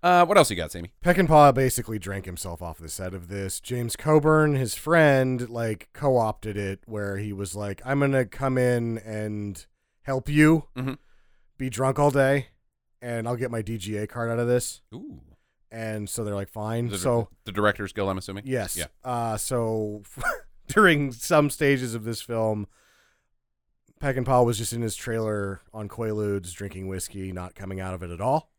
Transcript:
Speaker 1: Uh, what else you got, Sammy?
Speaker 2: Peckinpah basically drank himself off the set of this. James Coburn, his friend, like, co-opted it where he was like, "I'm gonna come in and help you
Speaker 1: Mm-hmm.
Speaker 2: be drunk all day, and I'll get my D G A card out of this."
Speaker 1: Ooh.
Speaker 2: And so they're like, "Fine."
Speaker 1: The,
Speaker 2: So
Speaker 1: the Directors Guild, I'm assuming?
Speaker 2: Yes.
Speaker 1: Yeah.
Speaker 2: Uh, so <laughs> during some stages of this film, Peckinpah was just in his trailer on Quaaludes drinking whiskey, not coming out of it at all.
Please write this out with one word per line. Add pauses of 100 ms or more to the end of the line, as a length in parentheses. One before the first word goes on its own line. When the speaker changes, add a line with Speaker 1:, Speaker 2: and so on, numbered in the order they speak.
Speaker 1:
Uh,
what
else
you
got,
Sammy? (120)
Speaker 2:
Peckinpah
basically
drank
himself
off
the
set
of
this.
James
Coburn,
his
friend,
like,
co-opted
it
where
he
was
like,
"I'm
gonna
come
in
and (380)
help
you (120)
Speaker 1:
Mm-hmm. (640)
Speaker 2:
be
drunk
all
day, (540)
and
I'll
get
my
D
G
A
card
out
of
this." (120)
Speaker 1:
Ooh. (500)
Speaker 2:
And
so
they're
like,
"Fine."
Speaker 1:
The,
Speaker 2:
So (160)
Speaker 1:
the
Directors
Guild,
I'm
assuming?
Speaker 2:
Yes.
Speaker 1:
Yeah. (180)
Speaker 2:
Uh,
so (320)
<laughs>
during
some
stages
of
this
film, (1300)
Peckinpah
was
just
in
his
trailer (140)
on
Quaaludes
drinking
whiskey,
not
coming
out
of
it
at
all.